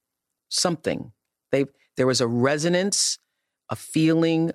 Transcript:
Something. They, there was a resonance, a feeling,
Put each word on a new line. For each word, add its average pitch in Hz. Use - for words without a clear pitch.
Something. -
They, 139
there 127
was 127
a 120
resonance, 151
a 120
feeling, 165